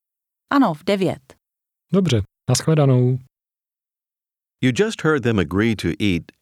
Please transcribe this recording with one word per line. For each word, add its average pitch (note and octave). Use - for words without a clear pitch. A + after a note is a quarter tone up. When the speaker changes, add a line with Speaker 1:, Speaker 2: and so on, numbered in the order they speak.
Speaker 1:
Ano, A#3+
v -
devět. F#3+
Speaker 2:
Dobře, E3
nashledanou. C3
Speaker 3:
You B2+
just A3
heard D3+
them A2+
agree G2
to F#2+
eat F2